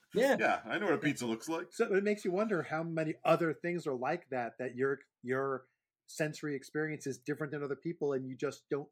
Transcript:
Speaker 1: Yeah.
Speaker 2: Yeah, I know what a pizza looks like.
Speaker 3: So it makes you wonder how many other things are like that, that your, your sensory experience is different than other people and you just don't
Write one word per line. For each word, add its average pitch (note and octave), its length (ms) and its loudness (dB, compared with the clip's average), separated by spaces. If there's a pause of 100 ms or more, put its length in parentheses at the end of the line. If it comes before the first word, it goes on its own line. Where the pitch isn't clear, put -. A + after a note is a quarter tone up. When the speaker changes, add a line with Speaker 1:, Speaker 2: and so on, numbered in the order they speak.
(160)
Speaker 1:
Yeah. C4 220 6
Speaker 2:
Yeah, B2 260 4
I B2 140 -2
know G#3 80 0
what E3 80 4
a - 40 2
pizza C#3 280 0
looks A2+ 220 -2
like. E3+ 240 -4
Speaker 3:
So A3 200 0
it G3 120 4
makes G#3 200 0
you G3 60 0
wonder F#3+ 320 0
how D#3+ 220 -4
many D#3+ 300 -2 (100)
other D#3+ 280 4
things F3 320 -4
are C3+ 120 0
like D3+ 340 -4
that, A#2+ 300 -2
that B2 160 -4
your, C3+ 240 2 (240)
your C3 400 -2 (420)
sensory D3+ 480 -2
experience D3+ 540 -4
is B2+ 100 -4
different D3 340 -4
than C#3+ 120 -4
other C#3 100 -2
people D3+ 380 -2
and C3 120 0
you C3 120 -8
just C3+ 340 -4
don't C#3+ 220 0